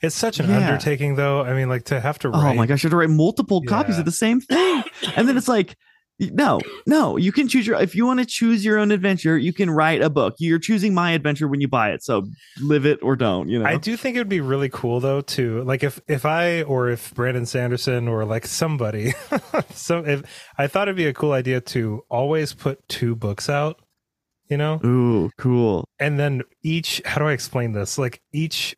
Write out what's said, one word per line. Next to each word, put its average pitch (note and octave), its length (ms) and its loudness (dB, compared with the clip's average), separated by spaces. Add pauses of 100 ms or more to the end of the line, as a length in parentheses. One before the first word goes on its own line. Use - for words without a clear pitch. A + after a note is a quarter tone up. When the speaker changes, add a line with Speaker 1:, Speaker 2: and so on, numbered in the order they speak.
Speaker 1:
it's E3 140 -2
such A3+ 240 -4
an F3 100 2
Speaker 2:
Yeah. G3+ 80 4
Speaker 1:
undertaking, D3 580 0
though. C#3 280 0
I B2+ 100 -2
mean, C3 160 0
like, B2 160 -2
to C3+ 140 -2
have C#3+ 200 -4
to C3 100 -2
Speaker 2:
Oh - 20 -4
my C#3+ 240 4
Speaker 1:
write A#2 140 4
Speaker 2:
gosh, C#3 140 2
you E3 40 2
have D#3 40 2
to E3+ 60 4
write D#3+ 120 4
multiple F3 540 2
copies G#3 320 0
Speaker 1:
Yeah. E3 40 -2
Speaker 2:
of D#3 60 0
the E3+ 60 -2
same A#3 300 2
thing. E4+ 420 2 (320)
And A#3 140 4
then B3+ 80 2
it's A#3+ 100 -2
like, A3+ 280 2 (440)
no, F#3+ 400 2 (260)
no, B3 300 4
you F#3 160 2
can C#4 160 2
choose A#3 180 2
your, A3+ 140 0
if F#3+ 160 0
you A3+ 100 2
wanna B3+ 200 2
choose A3+ 400 2
your G#3+ 120 4
own G#3 140 4
adventure, F#3 460 2
you D#3 160 0
can F#3 160 0
write D#3 320 2
a D#3 80 4
book. C#3 300 0
You're E3 200 2
choosing G#3 340 0
my F3 180 2
adventure D3 360 0
when C#3 140 0
you C#3 80 0
buy A2+ 220 2
it, D2 120 -6
so G2+ 220 0 (360)
live C#3+ 240 2
it D3+ 160 2
or C3 140 0
don't, G2 320 0
you A2+ 120 0
know? A2 60 0
Speaker 1:
I D#3+ 120 0
do G#3+ 180 -4
think B3 220 -4
it - 20 0
would A3+ 80 -2
be F#3+ 140 -2
really C3+ 280 0
cool, B2 300 -2
though, C3+ 220 0
to, A#2+ 420 -4
like, C3 200 -2
if, C#3 260 -4
if D3 160 -2
I, E3 380 0
or B2+ 260 0
if - 240 -6
Brandon B2 320 -2
Sanderson, B2 640 -2
or, A2 160 -2
like, A2 220 -4
somebody, B2 680 -2 (160)
<laughs> - 440 -4
so - 300 -4
if, C#3+ 200 -2 (340)
I C#3 100 0
thought G3 220 0
it'd F#3+ 80 -4
be E3+ 80 0
a C#3+ 80 0
cool D3+ 180 0
idea B2+ 300 0
to A2+ 480 -4
always C#3+ 440 -2
put - 360 -6
two A#2 260 -2
books G#2+ 340 -6
out, D3 300 -2 (720)
you C#3+ 80 -2
know? D#3 260 -2
Speaker 2:
Ooh, A#2+ 540 2
cool. A#2 500 2 (120)
Speaker 1:
And C#3+ 200 0
then C#3 220 0 (220)
each, D#3+ 420 -4
how - 160 -4
do D3+ 60 0
I D3+ 40 0
explain A#2+ 400 -4
this? G2+ 260 -6
Like, B2+ 220 -4 (140)
each D#3 440 -4